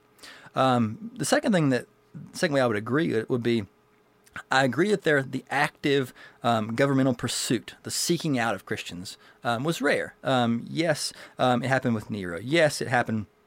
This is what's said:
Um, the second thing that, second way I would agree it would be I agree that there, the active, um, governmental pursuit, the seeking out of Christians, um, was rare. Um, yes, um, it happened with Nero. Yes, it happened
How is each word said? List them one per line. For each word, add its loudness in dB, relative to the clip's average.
Um, 2
the -4
second 2
thing 4
that, 0
second -2
way 4
I 4
would 2
agree 0
it -2
would -2
be 0
I 4
agree 2
that 0
there, 2
the -8
active, 0
um, 0
governmental 4
pursuit, -4
the -10
seeking 0
out 0
of -10
Christians, -8
um, -2
was -2
rare. 0
Um, 2
yes, -2
um, 2
it -4
happened 0
with -4
Nero. -6
Yes, 2
it -6
happened 0